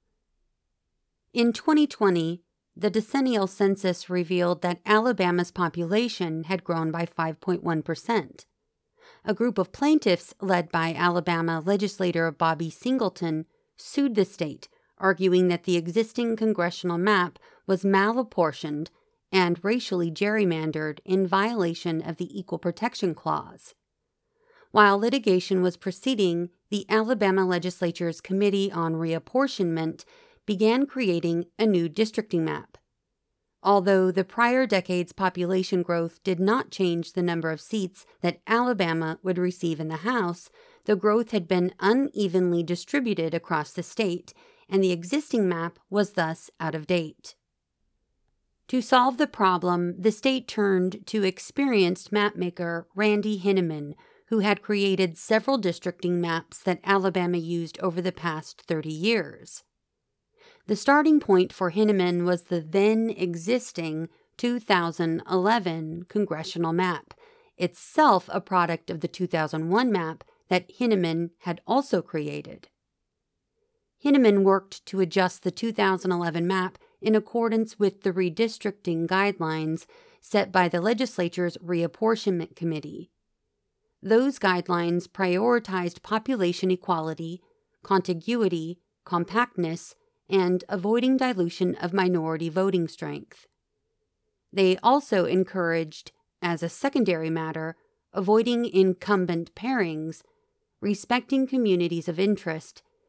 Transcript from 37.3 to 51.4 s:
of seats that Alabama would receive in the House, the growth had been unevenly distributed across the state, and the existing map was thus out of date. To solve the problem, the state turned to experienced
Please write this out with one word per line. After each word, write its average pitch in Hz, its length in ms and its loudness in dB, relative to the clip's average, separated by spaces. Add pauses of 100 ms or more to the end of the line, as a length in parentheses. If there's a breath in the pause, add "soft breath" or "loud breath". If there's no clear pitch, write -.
of 156 100 -6
seats 190 440 -6 (160 soft breath)
that 175 260 -2
Alabama 180 760 0
would 185 160 -2
receive 175 400 -2
in 156 100 -6
the 160 100 -8
House, 185 520 -4 (340 soft breath)
the 208 120 2
growth 214 340 0
had 190 160 -2
been 180 320 2
unevenly 185 840 2
distributed 175 720 -2
across 160 380 -4
the 175 120 -8
state, 180 500 -4 (340 soft breath)
and 190 140 2
the 185 80 4
existing 190 580 0
map 170 300 -4 (100)
was 202 260 -2
thus 165 440 -4
out 156 160 -6
of 156 140 -8
date. 165 480 -4 (1300)
To 254 120 0
solve 254 380 4
the 294 100 4
problem, 175 720 0
the 208 100 4
state 262 380 -2
turned 185 580 0
to 214 160 -2
experienced 190 880 0